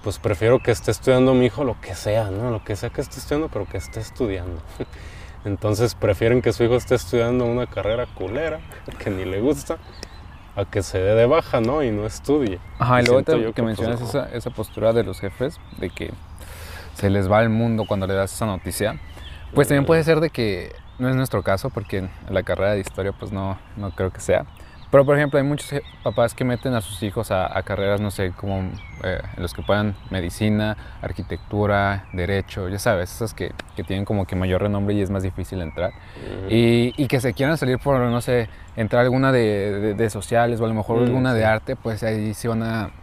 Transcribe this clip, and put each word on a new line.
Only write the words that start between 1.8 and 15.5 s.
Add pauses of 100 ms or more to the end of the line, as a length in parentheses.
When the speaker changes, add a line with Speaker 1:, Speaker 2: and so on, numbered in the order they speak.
Speaker 1:
que
sea,
¿no?
Lo
que
sea
que
esté
estudiando,
pero
que
esté
estudiando. (180)
<laughs>
Entonces
prefieren
que
su
hijo
esté
estudiando
una
carrera
culera, (200)
<laughs>
que
ni
le
gusta, (760)
a
que
se
dé
de
baja,
¿no?
Y
no
estudie. (200)
Speaker 2:
Ajá,
y
Speaker 1:
Y
Speaker 2:
luego
Speaker 1:
siento
Speaker 2:
te-,
Speaker 1:
yo
Speaker 2:
que
Speaker 1:
que,
pues,
Speaker 2:
mencionas
Speaker 1:
no.
Speaker 2:
esa,
esa
postura
de
los
jefes, (180)